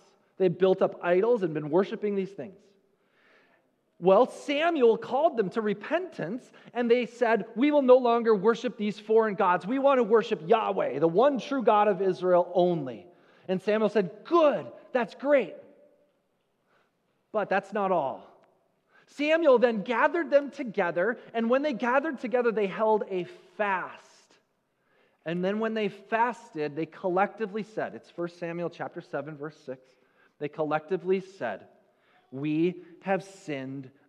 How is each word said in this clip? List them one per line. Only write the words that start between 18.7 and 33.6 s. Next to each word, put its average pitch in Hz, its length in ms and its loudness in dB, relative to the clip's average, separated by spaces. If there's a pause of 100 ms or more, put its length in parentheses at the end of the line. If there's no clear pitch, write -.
Samuel 302 540 2
then 220 240 0
gathered 277 480 -2
them 285 180 4
together, 202 720 -4 (160)
and 233 120 0
when 254 140 2
they 302 120 -2
gathered 254 460 -2
together, 240 320 -2
they 208 140 -2
held 214 460 0
a 180 140 -4 (320)
fast. - 800 -8 (840)
And 175 220 -4
then 202 140 -2
when 226 160 -4
they 214 140 -2
fasted, 220 840 -4
they 156 120 -4
collectively 196 720 -2
said, 120 320 -8
it's 110 160 -18
First 170 300 -10
Samuel 170 320 -8
chapter 160 300 -12
seven, 147 360 -10
verse 151 280 -12
six, 131 220 -14 (520)
they 147 100 -6
collectively 160 720 -2
said, 120 480 -10 (640)
"We 151 520 -2 (200)
have 190 200 -4
sinned 135 680 -12 (180)